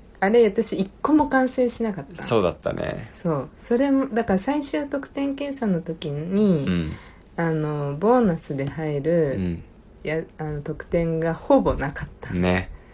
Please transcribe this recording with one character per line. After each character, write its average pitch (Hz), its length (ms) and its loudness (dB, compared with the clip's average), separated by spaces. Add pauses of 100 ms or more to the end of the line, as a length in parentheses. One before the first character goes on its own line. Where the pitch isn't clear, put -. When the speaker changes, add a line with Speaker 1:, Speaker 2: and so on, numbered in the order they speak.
(240)
Speaker 1:
あ 196 60 2
れ、 233 140 6
私 214 340 0
一 190 120 -2 (120)
個 285 100 2
も 302 160 6
完 262 200 4
成 254 200 0
し 233 140 -6
な 220 100 0
か 160 100 -8
っ - 20 -18 (120)
た。 147 80 -8
Speaker 2:
そ 117 160 2
う - 20 4
だ 87 80 2
っ 78 80 -4
た - 140 -4
ね。 - 420 -6
Speaker 1:
そ - 160 -4
う。 - 260 -2
そ - 200 -2
れ 277 140 2
も、 269 160 2
だ 220 180 -2
か 202 100 0
ら 190 40 4
最 285 240 -2
終 294 240 -4
得 285 220 -6
点 277 260 -4
計 277 180 -6
算 233 200 -2
の 170 80 0
時 165 300 -8
に、 170 560 2
Speaker 2:
う 92 40 0
ん。 82 220 0 (440)
Speaker 1:
あ 170 140 0
の、 147 460 -2
ボ 208 200 4
ー 247 40 6
ナ 180 180 2
ス - 180 -8
で 135 100 -2
入 147 340 -4
る、 156 360 2
Speaker 2:
う - 20 -4
ん。 87 260 -4 (380)
Speaker 1:
や、 156 180 -4 (180)
あ 160 60 -8
の、 151 180 -6
得 147 240 -8
点 165 340 0
が 165 140 0
ほ 269 260 4
ぼ 156 140 2
な 143 180 -4
か - 140 -10
っ - 20 -10 (120)
た。 - 140 -12
Speaker 2:
ね。 90 360 0 (240)